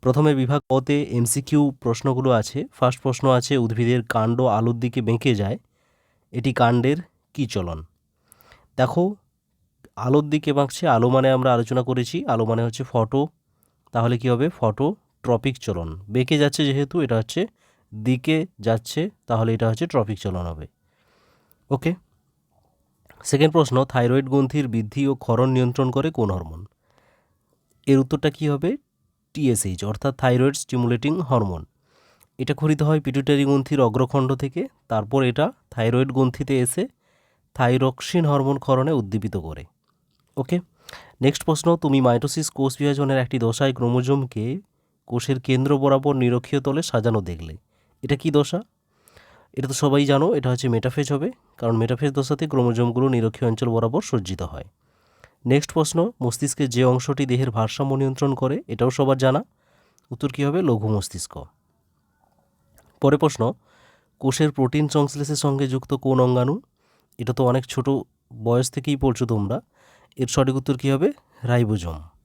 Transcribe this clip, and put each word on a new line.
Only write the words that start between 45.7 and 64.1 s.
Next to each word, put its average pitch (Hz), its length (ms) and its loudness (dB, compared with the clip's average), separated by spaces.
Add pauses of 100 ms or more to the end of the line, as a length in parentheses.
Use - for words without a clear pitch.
বরাবর 135 380 2
নিরক্ষীয় 123 440 0
তলে 139 220 -2
সাজানো 113 380 0
দেখলে, 82 360 -10 (460)
এটা 135 140 -2
কী 156 140 -2
দশা?" 147 320 2 (920)
এটা 131 160 -6
তো 135 60 -6
সবাই 143 300 2
জানো, 143 300 2
এটা 131 160 0
হচ্ছে 127 180 -2
মেটাফেজ 127 440 0
হবে, 143 180 -2 (260)
কারণ 117 200 0
মেটাফেজ 120 360 0
দশাতে 143 340 -2
ক্রোমোজোমগুলো 123 600 2
নিরক্ষীয় 117 420 0
অঞ্চল 113 180 -2
বরাবর 117 340 0
সজ্জিত 92 400 -4
হয়। 80 220 -10 (840)
নেক্সট 135 260 2
প্রশ্ন, 165 400 0 (100)
মস্তিষ্কের 135 460 -2
যে 123 160 2
অংশটি 127 420 2
দেহের 123 240 0
ভারসাম্য 117 440 -2
নিয়ন্ত্রণ 135 400 0
করে, 131 320 -2
এটাও 120 240 0
সবার 135 260 2
জানা। 131 280 2 (680)
উত্তর 135 180 -6
কী 143 160 -4
হবে? 156 180 0
লঘু 113 260 2
মস্তিষ্ক। - 560 -4 (1600)
পরের 143 180 4
প্রশ্ন, 131 360 0 (640)